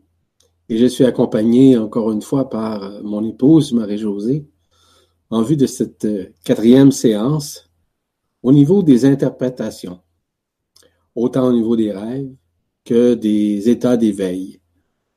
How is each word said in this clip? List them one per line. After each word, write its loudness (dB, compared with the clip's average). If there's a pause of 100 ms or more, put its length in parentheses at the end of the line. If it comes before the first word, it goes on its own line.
(680)
et -4
je 4
suis 2
accompagné 2
encore -4
une -4
fois -4
par, -8
euh, -16
mon -8
épouse 2
Marie-Josée -4 (840)
en -2
vue 0
de 2
cette, -6
euh, -6 (180)
quatrième 6
séance -4 (720)
au 0
niveau 4
des 4
interprétations, -4 (1120)
autant -2
au 2
niveau 0
des -2
rêves -10 (480)
que 2
des -2
états 0
d'éveil -4 (580)